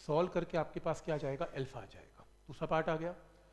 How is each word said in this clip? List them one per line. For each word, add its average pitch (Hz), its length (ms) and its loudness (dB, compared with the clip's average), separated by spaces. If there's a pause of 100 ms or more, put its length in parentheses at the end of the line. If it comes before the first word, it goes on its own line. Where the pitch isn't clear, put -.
Solve 165 300 4
करके 170 280 0
आपके 156 220 -2
पास 160 240 0
क्या 165 100 0
आ 147 40 2
जाएगा? 139 280 -2
अल्फा 123 340 -4
आ 104 60 -8
जाएगा। - 400 -20 (220)
दूसरा 156 200 -6
part 160 200 4
आ 160 80 4
गया, 165 160 -2 (400)